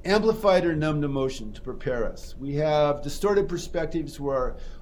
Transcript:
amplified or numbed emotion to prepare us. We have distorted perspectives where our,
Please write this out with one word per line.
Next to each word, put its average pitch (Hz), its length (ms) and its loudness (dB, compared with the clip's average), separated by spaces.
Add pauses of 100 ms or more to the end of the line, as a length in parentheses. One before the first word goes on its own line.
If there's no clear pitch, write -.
amplified 202 640 4
or 160 100 2
numbed 151 280 0
emotion 135 500 -2
to - 80 -14
prepare 123 420 -2
us. - 340 -6
We 139 180 -6
have 147 460 4
distorted 196 460 2
perspectives 160 720 -4
where 139 160 -2
our, 123 200 -2 (260)